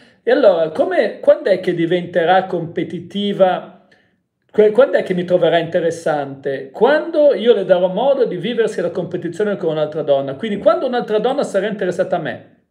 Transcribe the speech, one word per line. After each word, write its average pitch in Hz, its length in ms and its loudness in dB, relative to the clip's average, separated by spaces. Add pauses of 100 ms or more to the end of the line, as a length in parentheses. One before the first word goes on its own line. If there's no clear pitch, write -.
(220)
E 226 80 0
allora, 185 400 4
come, 294 500 0
quando 294 280 2
è 185 120 2
che 180 140 -2
diventerà 175 680 0
competitiva? 180 1400 -4 (640)
Que-, 208 220 4
quando 233 260 4
è 190 60 -2
che 185 100 -4
mi 180 100 -4
troverà 170 340 2
interessante? 151 1120 -4
Quando 294 640 2
io 220 200 4
le 196 100 -2
darò 180 240 4
modo 254 360 0
di 180 120 -2
viversi 208 440 -2
la 170 100 -2
competizione 185 680 -4
con 160 140 -4
un'altra 151 320 -2
donna. 139 320 0
Quindi 208 240 -6
quando 330 280 2
un'altra 240 320 -2
donna 254 260 0
sarà 196 240 -2
interessata 185 480 -2
a 165 40 0
me. 120 360 -10 (140)